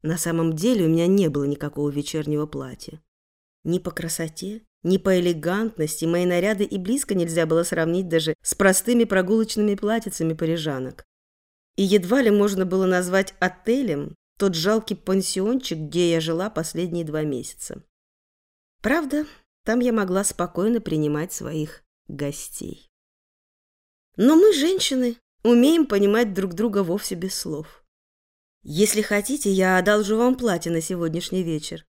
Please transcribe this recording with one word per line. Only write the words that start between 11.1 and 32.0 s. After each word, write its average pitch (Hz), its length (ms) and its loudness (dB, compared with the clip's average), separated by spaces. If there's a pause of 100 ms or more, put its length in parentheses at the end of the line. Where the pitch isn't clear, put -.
И 196 80 2
едва 196 380 4
ли 226 100 4
можно 202 340 2
было 185 200 0
назвать 185 540 2
отелем 180 760 -2 (240)
тот 190 160 2
жалкий 208 400 0
пансиончик, 190 840 -2
где 160 340 0
я 165 100 2
жила 165 280 -2
последние 165 560 -6
два 156 180 -4
месяца. - 600 -8 (1000)
Правда, 294 460 0 (380)
там 233 160 2
я 247 120 2
могла 196 300 0
спокойно 202 580 -2
принимать 151 500 -2
своих 151 520 -8 (240)
гостей. - 840 -10 (1300)
Но 269 180 6
мы, 403 180 8
женщины, 269 640 0 (260)
умеем 254 420 6
понимать 202 480 2
друг 185 200 -4
друга 202 300 0
вовсе 185 320 -4
без 185 200 -6
слов. 156 480 -10 (800)
«Если 202 380 2
хотите, 208 500 -2
я 185 260 4
одолжу 208 400 2
вам 247 180 4
платье 185 360 -2
на 165 100 0
сегодняшний 175 600 -4
вечер. 160 420 -6 (120)